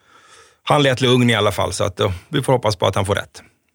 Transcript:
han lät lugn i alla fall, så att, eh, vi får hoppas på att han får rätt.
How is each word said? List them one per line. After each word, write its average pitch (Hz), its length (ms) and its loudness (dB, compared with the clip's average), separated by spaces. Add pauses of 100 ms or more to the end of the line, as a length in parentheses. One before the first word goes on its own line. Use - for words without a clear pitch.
(640)
han 147 200 2
lät 131 180 0
lugn 123 280 4
i 117 60 2
alla 104 160 2
fall, 92 220 -4
så 104 100 -4
att, 98 160 -6
eh, 107 120 0 (180)
vi 147 120 -4
får 135 120 0
hoppas 107 220 0
på - 100 -2
att 101 100 0
han 101 100 0
får 98 100 0
rätt. - 280 -10 (320)